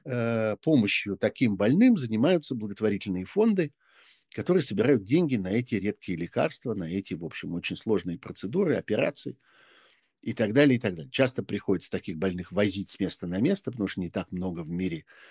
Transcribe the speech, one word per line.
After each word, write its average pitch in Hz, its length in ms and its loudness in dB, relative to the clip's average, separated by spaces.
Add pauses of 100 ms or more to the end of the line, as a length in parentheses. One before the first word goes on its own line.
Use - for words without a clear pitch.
э, 117 580 0
помощью 107 560 2
таким 107 380 2
больным 175 400 6
занимаются 135 600 2
благотворительные 101 680 -2
фонды, 190 460 2 (600)
которые 170 300 0
собирают 110 440 2
деньги 139 320 2
на 92 100 -4
эти 117 280 0
редкие 95 420 -4
лекарства, 135 560 -2
на 101 100 -6
эти, 92 300 -6
в 87 100 -8
общем, - 300 -10
очень 87 240 -6
сложные 92 420 -2
процедуры, 147 560 -2
операции - 640 -4 (840)
и 117 120 -6
так 107 200 0
далее, 139 220 6
и 113 40 -2
так 95 160 -2
далее. 76 160 -12
Часто 123 320 0
приходится 95 460 -2
таких 90 280 -6
больных 90 340 -2
возить 101 380 0
с - 100 -4
места 92 260 -2
на 87 140 -4
место, 180 320 0
потому 101 160 -4
что - 140 -4
не 87 80 -4
так - 220 -6
много 90 300 -4
в 78 80 -10
мире 85 360 -4 (260)